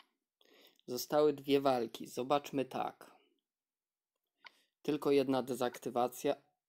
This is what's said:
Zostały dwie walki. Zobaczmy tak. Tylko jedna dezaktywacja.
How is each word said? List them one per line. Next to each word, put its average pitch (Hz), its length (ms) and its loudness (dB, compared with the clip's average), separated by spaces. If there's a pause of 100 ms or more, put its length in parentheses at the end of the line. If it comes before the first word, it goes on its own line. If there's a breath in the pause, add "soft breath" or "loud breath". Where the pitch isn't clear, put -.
(880 soft breath)
Zostały 147 460 2
dwie 139 280 2
walki. 127 460 0
Zobaczmy 135 580 -2
tak. - 460 -8 (1700 soft breath)
Tylko 147 300 -2
jedna 135 320 4
dezaktywacja. 123 920 -2 (340)